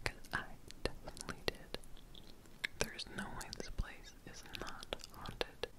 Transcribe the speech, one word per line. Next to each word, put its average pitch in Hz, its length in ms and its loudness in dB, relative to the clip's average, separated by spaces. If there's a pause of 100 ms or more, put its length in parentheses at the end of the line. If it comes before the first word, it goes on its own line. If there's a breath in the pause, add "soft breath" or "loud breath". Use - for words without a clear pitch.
Cause - 120 6 (180)
I - 80 6 (420)
definitely - 600 0
did. - 320 2 (1000)
There's - 260 4 (120)
no - 60 4
way - 240 0 (100)
this - 200 0
place - 380 0 (160)
is - 120 -6 (160)
not - 360 0 (160)
haunted. - 560 2 (120)